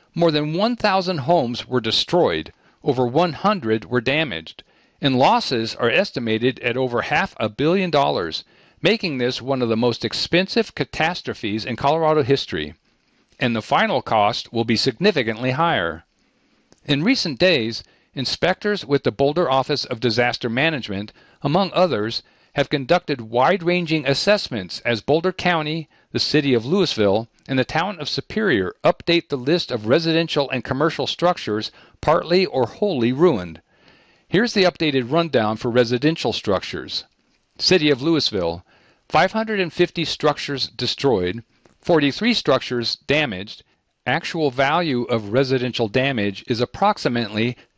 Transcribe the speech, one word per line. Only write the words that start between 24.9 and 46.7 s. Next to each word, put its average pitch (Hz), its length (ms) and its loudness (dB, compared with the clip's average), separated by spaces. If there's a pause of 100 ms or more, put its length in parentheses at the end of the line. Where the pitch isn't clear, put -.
Boulder 165 320 0
County, 160 560 -2 (240)
the 117 60 -4
city 143 340 2
of 113 140 2
Louisville, 113 600 2 (200)
and 135 100 0
the 127 60 2
town 175 360 -4
of 139 80 -8
Superior 135 680 -2 (100)
update 170 440 2
the 143 80 -2
list 143 340 -2
of 107 160 -4
residential 160 640 0
and 127 140 -4
commercial 139 420 -2
structures 110 640 -2 (300)
partly 170 440 2
or 127 220 2
wholly 127 460 0
ruined. 120 500 2 (640)
Here's 220 240 2
the 190 120 4
updated 139 460 0
rundown 131 460 2
for 123 140 -2
residential 123 640 2
structures. - 720 -4 (540)
City 156 320 4
of 123 120 0
Louisville, 98 640 0 (440)
five 175 240 2
hundred 220 280 -2
and 170 120 -4
fifty 175 320 0
structures 143 640 -2
destroyed, 113 760 0 (360)
forty-three 170 540 2
structures 123 640 -2 (100)
damaged. 120 560 -2 (440)
Actual 151 440 0
value 135 540 0
of 107 280 -2
residential 123 560 0
damage 113 600 0
is 113 120 -2
approximately 120 960 0 (220)